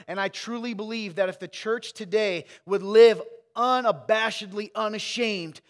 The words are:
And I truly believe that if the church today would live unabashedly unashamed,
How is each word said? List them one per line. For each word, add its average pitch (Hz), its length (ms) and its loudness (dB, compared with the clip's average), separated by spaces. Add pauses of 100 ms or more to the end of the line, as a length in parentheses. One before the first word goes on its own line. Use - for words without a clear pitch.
And 185 140 -8
I 196 80 -2
truly 233 440 -8
believe 214 440 -8
that 190 120 0
if 185 120 -10
the 180 80 -12
church - 460 -6
today 196 500 -2 (200)
would 185 180 -2
live 220 380 8 (360)
unabashedly 220 1200 0
unashamed, 214 920 -4